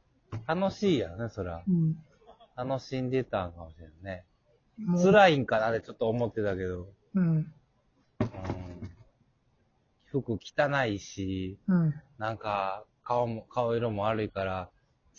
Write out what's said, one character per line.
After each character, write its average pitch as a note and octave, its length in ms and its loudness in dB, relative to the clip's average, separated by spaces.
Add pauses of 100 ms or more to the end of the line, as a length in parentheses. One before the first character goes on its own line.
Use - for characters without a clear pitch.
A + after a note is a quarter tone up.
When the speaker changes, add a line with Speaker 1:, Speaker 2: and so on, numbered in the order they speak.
(480)
Speaker 1:
楽 F#3 240 0
し F#3+ 240 2
い A#2+ 40 2
や E2+ 180 -4
ね、 A#2 120 -6
そ G2 140 -6
ら。 E2+ 240 -6
Speaker 2:
う F#3+ 40 2
ん。 D#3+ 260 2 (580)
Speaker 1:
楽 B2+ 240 -4
し C3 220 -6
ん B2+ 80 -2
で C3 140 0
た F#2+ 240 -4
ん E2+ 60 -14
か F2 60 -18
も D#2+ 120 -16
し - 80 -20
れ D#2+ 80 -18
ん D#2 40 -20 (120)
ね。 F#2 220 -10 (520)
Speaker 2:
も F3+ 220 0
う。 F3 40 4
Speaker 1:
辛 G3 260 10
い D3 80 6
ん B2 80 0
か A2+ 140 2
な A2 120 2
っ - 20 2
て A2 80 0
ち - 80 -14
ょ A2+ 40 -14
っ - 40 -20
と A2+ 120 0
思 A#2+ 180 0
っ G#2+ 40 -8
て G#2+ 120 -2
た G2+ 120 0
け F#2 100 -4
ど。 F2+ 220 -6 (280)
Speaker 2:
う F#3+ 40 2
ん。 F3+ 40 4
Speaker 1:
う E3 100 4
ん。 D#3 200 0 (2500)
服 A#2 360 -4
汚 C#3+ 440 0
い G2+ 140 -2
し、 F#2+ 680 -6
Speaker 2:
う F#3 80 4
ん。 D#3+ 180 4 (240)
Speaker 1:
な A2 160 -4
ん G#2+ 40 -10
か G2+ 480 -4 (180)
顔 B2 240 0
も、 A2+ 160 -6
顔 A#2 320 0
色 A#2 160 0
も G2+ 120 -2
悪 A2 200 0
い G2+ 60 -4
か G2 160 -4
ら F#2 240 -6 (500)